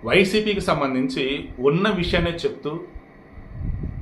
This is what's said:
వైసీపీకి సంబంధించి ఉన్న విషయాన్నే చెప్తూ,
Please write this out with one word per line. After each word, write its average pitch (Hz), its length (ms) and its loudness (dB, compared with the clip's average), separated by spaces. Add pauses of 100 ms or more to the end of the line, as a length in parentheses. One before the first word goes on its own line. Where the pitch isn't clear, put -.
వైసీపీకి 196 560 4
సంబంధించి 135 880 0 (200)
ఉన్న 185 200 4
విషయాన్నే 170 420 2
చెప్తూ, 151 500 -4 (1200)